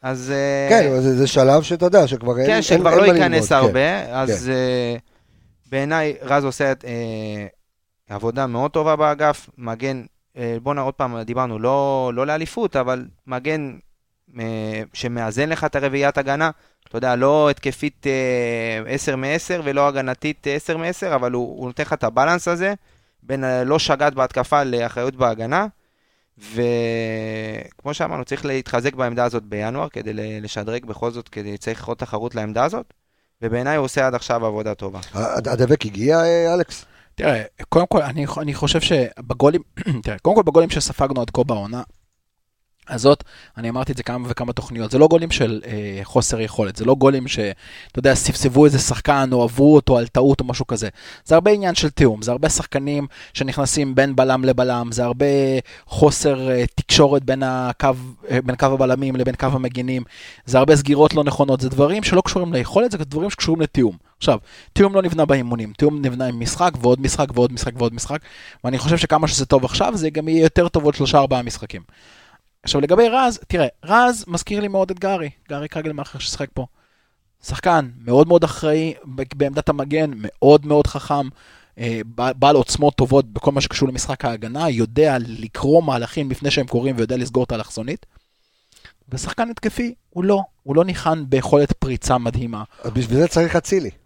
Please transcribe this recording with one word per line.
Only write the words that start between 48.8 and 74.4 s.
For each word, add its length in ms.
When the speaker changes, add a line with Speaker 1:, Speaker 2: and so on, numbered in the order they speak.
Speaker 3:
או 120
עברו 320
אותו 220
על 100
טעות 320
או 60
משהו 220
כזה. 220
זה 100
הרבה 160
עניין 240
של 140
תיאום, 320
זה 100
הרבה 180
שחקנים 580
שנכנסים 640
בין 200
בלם 300
לבלם, 460
זה 120
הרבה 220
חוסר, 640
אה, 120
תקשורת 480
בין 220
הקו, 440
אה, 100
בין 140
קו 100
הבלמים 500
לבין 200
קו 160
המגינים, 520
זה 120
הרבה 180
סגירות 380
לא 100
נכונות, 380
זה 80
דברים 340
שלא 180
קשורים 320
ליכולת, 380
זה 60
דברים 320
שקשורים 320
לתיאום. 340
עכשיו, 200
תיאום 220
לא 60
נבנה 240
באימונים, 520
תיאום 240
נבנה 240
עם 140
משחק 320
ועוד 200
משחק 320
ועוד 200
משחק 240
ועוד 160
משחק, 260
ואני 140
חושב 200
שכמה 300
שזה 180
טוב 200
עכשיו, 320
זה 120
גם 180
יהיה 160
יותר 240
טוב 180
עוד 100
שלושה, 220
ארבעה 240
משחקים. 400
עכשיו, 180
לגבי 280
רז, 380
תראה, 200
רז 440
מזכיר 320